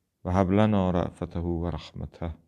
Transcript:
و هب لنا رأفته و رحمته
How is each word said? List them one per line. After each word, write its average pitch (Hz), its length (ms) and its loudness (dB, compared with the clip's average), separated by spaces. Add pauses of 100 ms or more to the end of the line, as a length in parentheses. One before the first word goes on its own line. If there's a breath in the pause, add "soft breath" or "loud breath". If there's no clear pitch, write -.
(260)
و 90 60 -2
هب 92 200 4
لنا 101 400 4
رأفته 85 480 -4
و 85 300 -2
رحمته 80 680 -10 (120)